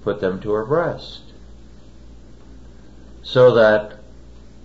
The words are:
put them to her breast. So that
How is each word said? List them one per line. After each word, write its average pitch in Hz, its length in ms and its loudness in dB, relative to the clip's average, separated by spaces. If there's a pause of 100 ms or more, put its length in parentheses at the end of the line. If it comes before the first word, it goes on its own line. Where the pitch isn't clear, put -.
put 101 180 -6
them 92 200 -4
to 104 120 -6
her 110 120 -4
breast. 151 560 -6 (2000)
So 127 340 4
that 107 420 2 (680)